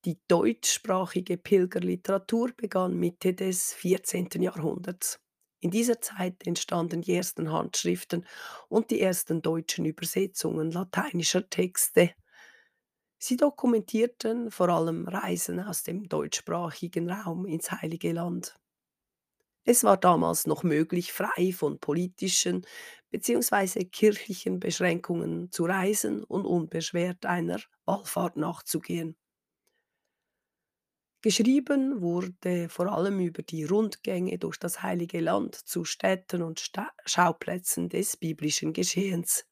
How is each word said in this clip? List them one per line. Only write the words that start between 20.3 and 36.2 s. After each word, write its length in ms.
noch 160
möglich, 500
frei 400
von 280
politischen 880
beziehungsweise 760
kirchlichen 720
Beschränkungen 920
zu 140
reisen 580
und 220
unbeschwert 800
einer 340
Wallfahrt 520
nachzugehen. 800
Geschrieben 800
wurde 680
vor 220
allem 280
über 220
die 220
Rundgänge 760
durch 220
das 240
Heilige 380
Land 340
zu 280
Städten 600